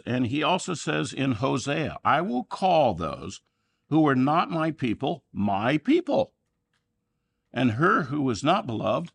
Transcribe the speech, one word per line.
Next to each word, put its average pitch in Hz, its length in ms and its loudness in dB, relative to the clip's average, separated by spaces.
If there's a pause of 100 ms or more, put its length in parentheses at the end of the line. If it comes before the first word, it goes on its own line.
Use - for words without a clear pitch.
and 123 220 0
he 143 160 -2
also 175 320 0
says 151 400 -4
in 135 180 0
Hosea, 139 720 -2
"I 135 160 4
will 233 240 -4
call 160 500 2
those 80 460 -8 (480)
who 151 200 4
are 131 80 4
not 156 340 2
my 160 200 -2
people, 139 640 -4
my 101 460 0
people, 285 560 0 (1160)
and 127 200 0
her 160 320 2
who 143 180 -4
was 123 200 -2
not 190 240 2
beloved 117 480 -2